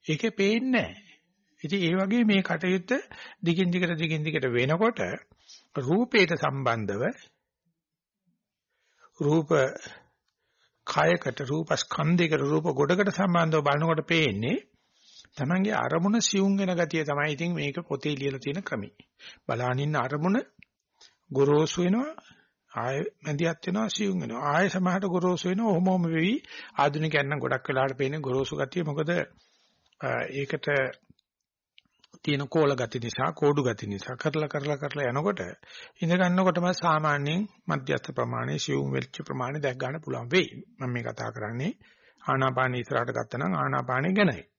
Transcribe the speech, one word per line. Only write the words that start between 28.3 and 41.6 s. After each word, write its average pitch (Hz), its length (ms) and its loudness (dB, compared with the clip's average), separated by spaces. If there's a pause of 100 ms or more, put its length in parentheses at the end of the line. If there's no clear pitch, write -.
ගතිය. 147 260 -4
මොකද, 151 280 -2 (880)
අ, 135 80 -4 (240)
ඒකට 139 340 -4 (1500)
තියෙන 143 280 -2
කෝල 151 260 4
ගති 123 260 -2
නිසා, 123 340 -2
කෝඩු 143 300 2
ගති 113 240 -2
නිසා 104 300 -8
කරලා, 151 320 -4
කරලා, 147 280 -4
කරලා 143 320 -4
යනකොට 156 320 -2 (560)
ඉඳ 170 160 0
ගන්නකොටම 180 600 2
සාමාන්‍යයෙන් 156 760 0 (140)
මධ්‍යස්ථ 139 500 -2
ප්‍රමාණය, 120 460 -2
සියුම් 139 340 -2
වෙච්ච 131 300 -6
ප්‍රමාණය 135 380 -6
දැක් 131 180 -2
ගන්න 135 220 -6
පුළුවන් 123 300 -8
වෙයි. 175 320 0 (120)
මම 127 180 -4
මේ 120 100 -4
කතා 117 300 -6
කරන්නේ 117 400 -4 (500)